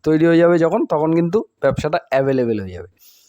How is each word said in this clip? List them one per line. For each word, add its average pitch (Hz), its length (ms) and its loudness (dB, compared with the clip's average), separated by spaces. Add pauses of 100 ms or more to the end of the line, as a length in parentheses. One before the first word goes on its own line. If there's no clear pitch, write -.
তৈরি 156 240 2
হয়ে 170 120 4
যাবে 170 200 4
যখন, 170 280 0
তখন 160 260 -2
কিন্তু 170 320 0 (160)
ব্যবসাটা 143 380 -2 (120)
অ্যাভেলেবল 131 500 0
হয়ে 92 120 -12
যাবে। 87 160 -16 (400)